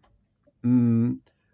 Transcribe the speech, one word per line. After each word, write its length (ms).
Mm, 540